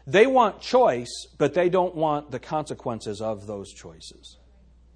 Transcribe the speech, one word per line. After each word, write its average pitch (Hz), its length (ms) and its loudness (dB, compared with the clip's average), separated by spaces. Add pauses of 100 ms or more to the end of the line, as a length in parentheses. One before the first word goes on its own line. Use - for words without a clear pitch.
They 190 200 6
want 254 340 2
choice, 151 680 0 (100)
but 143 180 2
they 180 140 2
don't 175 260 0
want 151 360 -2
the 123 80 -8
consequences 120 840 -8
of 107 260 -6
those 101 260 -12
choices. - 640 -20 (600)